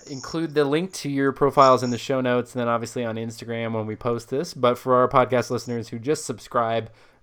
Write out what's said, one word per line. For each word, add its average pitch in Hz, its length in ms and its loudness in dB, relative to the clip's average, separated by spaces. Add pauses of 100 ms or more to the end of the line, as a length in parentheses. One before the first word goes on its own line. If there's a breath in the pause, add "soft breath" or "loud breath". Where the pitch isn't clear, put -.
(100)
include 151 440 -8
the 147 100 2
link 160 280 -2
to - 160 -8
your 139 240 0
profiles 131 500 6
in 123 80 -2
the 120 80 -2
show 131 220 -2
notes, 123 340 -2
and 127 60 -4
then 117 80 -2
obviously 117 360 -2
on 113 120 -4
Instagram 113 560 -6
when 110 140 -4
we 107 100 -8
post 117 340 -4
this. 156 220 -4
But 123 240 2
for 127 200 0
our 127 120 6
podcast 123 420 2
listeners 117 380 -6
who 117 100 -10
just 143 280 -4
subscribe, 113 640 -2 (320)